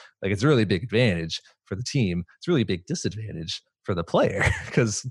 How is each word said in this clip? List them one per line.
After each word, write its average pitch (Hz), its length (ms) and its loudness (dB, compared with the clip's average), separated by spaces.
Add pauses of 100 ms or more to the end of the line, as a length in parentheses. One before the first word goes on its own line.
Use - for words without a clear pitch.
(240)
Like, 95 80 -2
it's 98 100 -2
a 139 60 4
really 120 180 6
big 95 200 0
advantage 95 540 0 (260)
for 98 100 -6
the 120 80 -6
team. 90 400 0 (160)
It's - 80 -8
a 175 40 0
really 131 120 4
big 92 240 -2
disadvantage 95 760 -6 (220)
for 104 100 -4
the 85 100 -2
player - 400 0 (140)
<laughs> - 140 -12
'cause 117 400 0